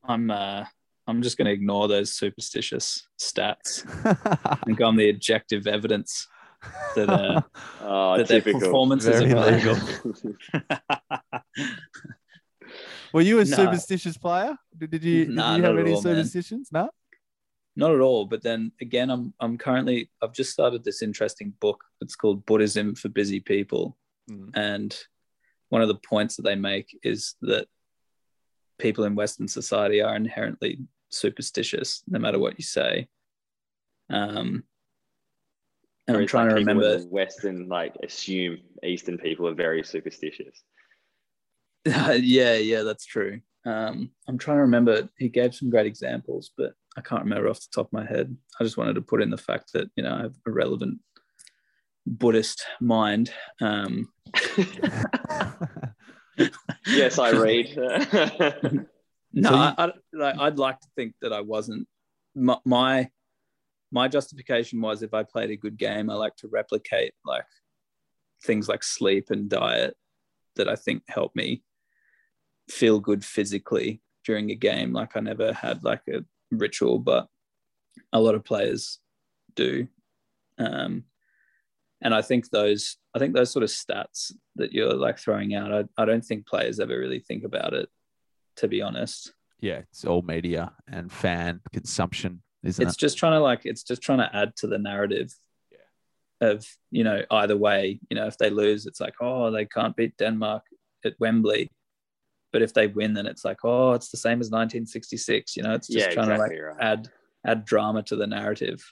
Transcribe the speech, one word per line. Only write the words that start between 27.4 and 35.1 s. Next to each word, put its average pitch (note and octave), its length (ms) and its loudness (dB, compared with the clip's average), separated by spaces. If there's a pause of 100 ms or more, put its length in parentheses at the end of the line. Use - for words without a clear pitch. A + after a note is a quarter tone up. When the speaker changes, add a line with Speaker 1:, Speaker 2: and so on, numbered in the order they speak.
Speaker 1:
that - 260 -2 (1120)
people A2 260 0
in G#2 100 0
Western G#2 340 -4
society G#2 540 0
are A2 140 0
inherently A2 640 -4 (300)
superstitious, - 960 -4
no F#3 100 -2
matter G#2+ 200 0
what - 200 0
you D#3+ 60 -12
say. - 440 -2 (1040)
Um, G#2+ 540 -4 (1400)